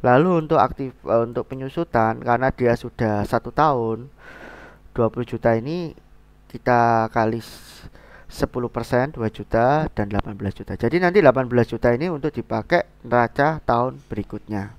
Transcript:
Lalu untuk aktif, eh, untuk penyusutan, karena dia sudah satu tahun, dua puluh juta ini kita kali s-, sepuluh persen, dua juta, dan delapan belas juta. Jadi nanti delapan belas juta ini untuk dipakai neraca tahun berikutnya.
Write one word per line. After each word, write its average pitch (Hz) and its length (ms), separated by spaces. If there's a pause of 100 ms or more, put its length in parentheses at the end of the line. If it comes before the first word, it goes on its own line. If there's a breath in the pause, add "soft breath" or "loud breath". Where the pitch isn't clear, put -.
Lalu 156 440
untuk 156 120
aktif, 123 480
eh, 113 160
untuk 117 240
penyusutan, 131 800
karena 123 240
dia 120 240
sudah 110 480
satu 117 320
tahun, 123 560 (800 loud breath)
dua 117 240
puluh 123 120
juta 117 280
ini 151 400 (560)
kita 117 600
kali 113 320
s-, - 400 (480 loud breath)
sepuluh - 400
persen, 120 400
dua 113 160
juta, 127 640
dan 104 160
delapan 101 320
belas 98 160
juta. - 240
Jadi 139 240
nanti 180 160
delapan 131 320
belas 120 160
juta 120 240
ini 135 200
untuk 151 200
dipakai 117 560 (160)
neraca 120 600
tahun 127 440
berikutnya. 104 720